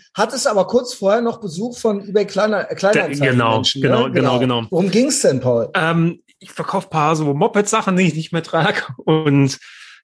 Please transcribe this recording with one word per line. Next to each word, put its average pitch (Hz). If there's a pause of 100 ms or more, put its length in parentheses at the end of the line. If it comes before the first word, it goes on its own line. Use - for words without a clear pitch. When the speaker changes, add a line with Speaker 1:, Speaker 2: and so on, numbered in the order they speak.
(160)
Speaker 1:
hattest 233
aber 202
kurz 247
vorher 208
noch 233
Besuch 208
von 202
eBay 202
Kleiner-, 202
Kleinanzeigen 156
Speaker 2:
Da, 139
genau, 120
Speaker 1:
Menschen, 127
Speaker 2:
genau, 127
Speaker 1:
ne? 131
Speaker 2:
genau, 127
Speaker 1:
Genau. 123
Speaker 2:
genau. 113
Speaker 1:
Worum 185
ging's 247
denn, 143
Paul? 117
Speaker 2:
Ähm, 165 (180)
ich -
verkauf 185
paar 156
so 151
Moped-Sachen, 208
die 185
ich 151
nicht 160
mehr 165
trage. 170 (160)
Und 143 (460)